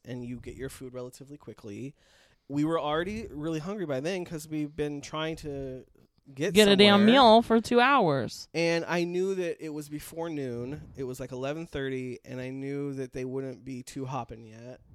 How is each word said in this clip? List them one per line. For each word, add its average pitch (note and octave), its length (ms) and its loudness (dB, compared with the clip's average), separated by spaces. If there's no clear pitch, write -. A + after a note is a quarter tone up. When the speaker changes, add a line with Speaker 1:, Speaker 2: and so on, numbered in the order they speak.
Speaker 1:
and B2 180 -10
you A#2+ 160 -10
get A#2+ 160 -14
your C3 140 -10
food B2+ 240 -14
relatively C3 440 -14
quickly. A2+ 580 -14
We D3 180 -2
were E3 140 0
already F3 520 -2
really D#3 280 -6
hungry F#3 280 -6
by C3 120 -2
then F3+ 240 -4
'cause D#3+ 240 -10
we've D3+ 280 -6
been D3 260 -4
trying D#3+ 360 -6
to C#3 460 -10
get E3 180 -2
Speaker 2:
Get G#3 140 8
a G3+ 80 8
damn G3+ 240 8
Speaker 1:
somewhere. G#3 140 8
Speaker 2:
meal A#3 280 10
for A3+ 180 4
two A#3+ 200 2
hours. F#3 720 2
Speaker 1:
And E3+ 340 2
I E3+ 180 0
knew F3+ 280 -2
that F3 260 -4
it D#3 100 -10
was D3 200 -10
before D#3+ 400 -10
noon. C3+ 640 -8
It C3+ 100 -8
was, B2+ 140 -10
like, C3 120 -10
eleven C#3 340 -6
thirty, C3 580 -6
and B2+ 160 -12
I B2+ 120 -8
knew C#3 420 -6
that C3 180 -8
they C3 140 -8
wouldn't B2+ 400 -8
be B2+ 160 -10
too C3+ 240 -10
hopping A#2+ 400 -10
yet, A#2 360 -18